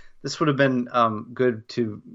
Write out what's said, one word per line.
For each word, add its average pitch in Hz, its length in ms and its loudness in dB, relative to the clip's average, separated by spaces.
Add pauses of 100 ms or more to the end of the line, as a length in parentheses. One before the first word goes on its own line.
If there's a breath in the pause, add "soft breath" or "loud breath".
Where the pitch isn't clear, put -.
(220 soft breath)
This 143 200 -6
would 160 80 4
have 139 80 0
been, 131 340 2
um, 113 420 0
good 117 360 0
to 110 320 -4 (140)